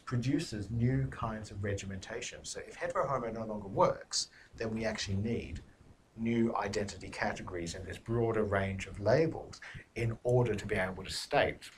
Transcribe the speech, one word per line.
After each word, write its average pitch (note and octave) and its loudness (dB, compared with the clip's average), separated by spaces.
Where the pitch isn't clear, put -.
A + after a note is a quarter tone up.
produces B2 0
new B2+ 4
kinds A2 -4
of G2+ -6
regimentation. G2+ -6
So - -8
if - -16
hetero-homo C#3+ 0
no A2+ -4
longer G#2 -6
works, - 2
then A2 -2
we A2+ 0
actually G#2 0
need - 0
new A2+ 4
identity G2+ -2
categories F#2 -4
and F#2 -8
this - -8
broader A2+ 2
range G2 0
of - -10
labels C3 2
in A2+ 0
order B2 6
to F#2+ -4
be G#2 0
able F#2 -2
to E2 -8
state - 2